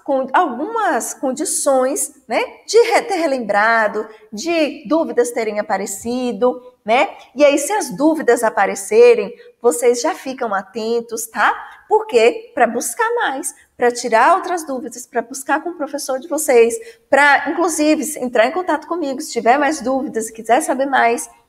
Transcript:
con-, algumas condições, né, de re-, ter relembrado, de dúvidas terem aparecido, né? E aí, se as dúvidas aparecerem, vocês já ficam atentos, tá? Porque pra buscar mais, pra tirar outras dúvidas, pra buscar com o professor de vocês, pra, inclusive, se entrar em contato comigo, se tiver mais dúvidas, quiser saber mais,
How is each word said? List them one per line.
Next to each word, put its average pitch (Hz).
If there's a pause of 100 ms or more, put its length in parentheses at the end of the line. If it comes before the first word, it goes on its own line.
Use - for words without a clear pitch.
con-, 262
algumas 294
condições, 269
né, 285 (220)
de 415
re-, 440
ter 381
relembrado, 220 (240)
de 311
dúvidas 240
terem 214
aparecido, 233 (220)
né? 254 (240)
E 277
aí, 285
se 370
as 359
dúvidas 262
aparecerem, 214 (280)
vocês 247
já 339
ficam 254
atentos, 226
tá? 240 (340)
Porque 415
pra 247
buscar 285
mais, 302 (220)
pra 240
tirar 240
outras 359
dúvidas, 247
pra 233
buscar 269
com 339
o 349
professor 277
de 254
vocês, 240 (340)
pra, 285
inclusive, 311
se -
entrar 240
em 262
contato 330
comigo, 302
se 311
tiver 233
mais 294
dúvidas, 233
quiser 226
saber 285
mais, 240 (180)